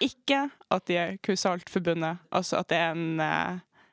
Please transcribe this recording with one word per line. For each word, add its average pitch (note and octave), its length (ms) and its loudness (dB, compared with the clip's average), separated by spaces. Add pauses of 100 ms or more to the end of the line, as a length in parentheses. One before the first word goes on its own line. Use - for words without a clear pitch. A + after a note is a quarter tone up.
ikke C#4 480 0 (200)
at F#3 160 0
de F3 120 0
er F3 240 -2
kausalt F#3 480 0
forbundet. E3+ 480 0 (140)
Altså - 260 0
at F3+ 100 -4
det E3 140 2
er E3 80 2
en, D#3+ 300 -2
eh, E3 400 0 (320)